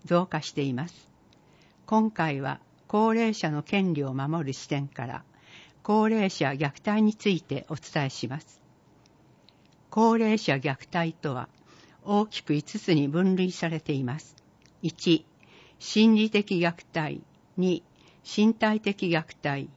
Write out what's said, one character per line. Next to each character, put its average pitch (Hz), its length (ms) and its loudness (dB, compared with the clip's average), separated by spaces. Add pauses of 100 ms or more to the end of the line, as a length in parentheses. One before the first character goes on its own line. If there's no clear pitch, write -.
増 175 220 2
加 151 160 -6
し - 100 -12
て 143 100 -2
い 139 100 -2
ま 127 160 -6
す。 - 200 -20 (800)
今 220 240 2
回 156 300 -2
は、 139 200 -6 (280)
高 220 260 2
齢 226 200 2
者 160 160 -2
の 147 120 -2
権 190 300 0
利 143 120 -2
を 131 100 -6
守 147 320 -2
る 135 60 -4
視 - 160 -12
点 139 200 -4
か 123 180 -10
ら、 - 180 -10 (580)
高 214 260 2
齢 214 220 2
者 139 200 -2
虐 139 220 -2 (120)
待 214 180 2
に 214 120 4
つ - 140 -4
い 170 120 2
て - 280 -8
お 156 80 -8
伝 143 300 -4
え 127 40 -4
し - 180 -8
ま 135 120 -8
す。 - 200 -20 (1300)
高 226 280 4
齢 220 200 2
者 143 180 -2
虐 135 200 -2 (160)
待 165 200 -2
と 143 220 -6
は、 123 140 -10 (560)
大 151 220 0
き - 140 -12
く - 140 -2
五 151 240 -6
つ 185 160 0
に 143 140 2
分 185 280 2
類 185 140 0
さ 170 180 -6
れ 160 120 -6
て - 120 -4
い 135 120 -2
ま 127 140 -6
す。 - 180 -20 (440)
一、 - 460 0 (520)
心 220 360 4
理 214 160 4
的 202 300 0
虐 170 120 0 (220)
待。 151 280 -6 (340)
二、 180 260 0 (420)
身 214 300 2
体 214 260 0
的 196 280 -4
虐 160 160 0 (180)
待。 139 340 -2